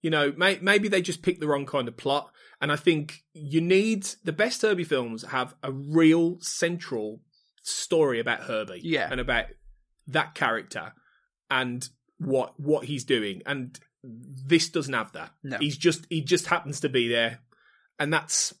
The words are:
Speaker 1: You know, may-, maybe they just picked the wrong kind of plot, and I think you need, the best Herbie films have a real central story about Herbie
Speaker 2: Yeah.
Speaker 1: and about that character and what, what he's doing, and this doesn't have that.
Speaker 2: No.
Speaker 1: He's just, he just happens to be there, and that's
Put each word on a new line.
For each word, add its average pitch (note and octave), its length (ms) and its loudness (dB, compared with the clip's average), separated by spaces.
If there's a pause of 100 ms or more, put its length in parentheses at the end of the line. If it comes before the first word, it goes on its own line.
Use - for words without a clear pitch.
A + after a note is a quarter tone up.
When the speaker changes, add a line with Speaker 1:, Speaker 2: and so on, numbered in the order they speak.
Speaker 1:
You E3 80 0
know, D3 260 2
may-, F#3 240 2
maybe G3+ 280 4
they F#3+ 140 2
just F3+ 200 -6
picked F3+ 180 0
the D3+ 80 -4
wrong C#3 180 0
kind C3 220 -2
of A#2 80 -14
plot, C#3+ 360 -2 (280)
and C#3+ 100 -2
I D3 60 2
think D3+ 480 0 (100)
you D3+ 260 -2
need, G3 440 2 (200)
the - 80 -4
best G#3+ 300 0
Herbie G3 220 2
films A#2+ 400 -2
have B2+ 380 -4
a C#3 100 -6
real D#3+ 680 4
central B2+ 840 -4 (400)
story C#3+ 580 2
about A#2 240 -2
Herbie G#2+ 380 -6
Speaker 2:
Yeah. D3 280 -2
Speaker 1:
and B2+ 100 -4
about A#2+ 260 0 (600)
that D3+ 280 -2
character A2+ 580 -4 (580)
and B2+ 380 -2 (300)
what, C3+ 420 0
what C#3+ 260 0
he's C3 180 -6
doing, G#2 420 0
and C3 320 -8 (240)
this C3+ 680 0
doesn't C#3 260 -4
have A2 180 -2
that. - 200 -14 (100)
Speaker 2:
No. C3 160 -8
Speaker 1:
He's D3 180 -2
just, E3+ 320 2
he E3 140 -2
just E3 240 2
happens E3 340 -4
to D3 80 -2
be B2 200 2
there, A#2 320 0 (580)
and D3+ 140 0
that's - 480 -2